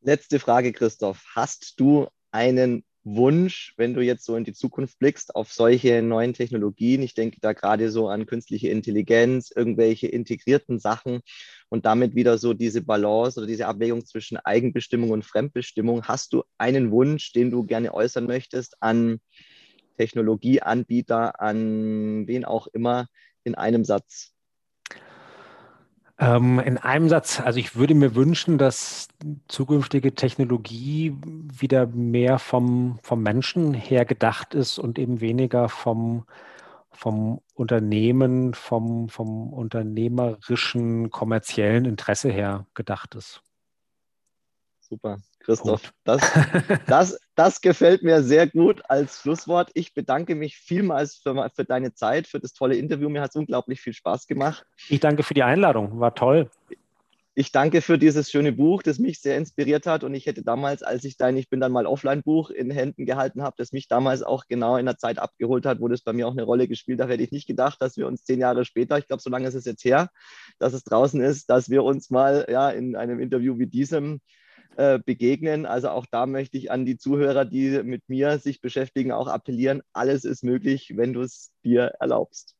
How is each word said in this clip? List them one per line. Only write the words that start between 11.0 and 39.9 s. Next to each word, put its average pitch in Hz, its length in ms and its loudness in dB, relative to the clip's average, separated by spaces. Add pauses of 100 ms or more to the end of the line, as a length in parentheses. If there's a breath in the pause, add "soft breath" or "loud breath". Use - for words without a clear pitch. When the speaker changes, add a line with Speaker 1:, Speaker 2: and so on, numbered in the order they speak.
Speaker 1:
und 113 180 -2
damit 113 280 4
wieder 117 240 4
so 117 160 0
diese 113 280 -2
Balance 110 560 0
oder 107 80 -8
diese 110 200 -6
Abwägung 117 380 -4
zwischen - 320 -12
Eigenbestimmung 120 760 0
und 110 140 -2
Fremdbestimmung. 117 800 -4
Hast - 280 -6
du 131 100 0 (160)
einen 123 320 2
Wunsch, 135 420 2
den 123 180 2
du 120 140 -2
gerne 113 300 -4
äußern 120 320 -2
möchtest 123 560 -8
an 113 380 0 (760 soft breath)
Technologieanbieter, 117 1400 0
an 107 840 -4
wen 120 180 -4
auch - 240 -4
immer, 120 380 -2 (380 soft breath)
in 120 100 -4
einem 113 300 2
Satz? - 500 -4 (1900 loud breath)
Speaker 2:
Ähm, 123 380 6
in 127 200 0
einem 156 300 2
Satz, - 320 2
also 123 200 0
ich - 160 -8
würde 143 180 4
mir 135 220 6
wünschen, 156 420 4
dass - 480 0 (400)
zukünftige 135 680 0
Technologie 127 1120 -2
wieder 135 600 0
mehr 120 540 2
vom, 123 600 0
vom 117 200 -2
Menschen 131 500 0
her 123 320 2
gedacht - 480 -2
ist 135 260 -2
und 117 200 -6
eben 123 220 -2
weniger 120 480 0
vom, 117 560 -4 (680 loud breath)
vom 110 500 -4 (140)
Unternehmen, 123 960 2
vom, 117 560 -4
vom 113 440 -8
unternehmerischen, 117 1600 -4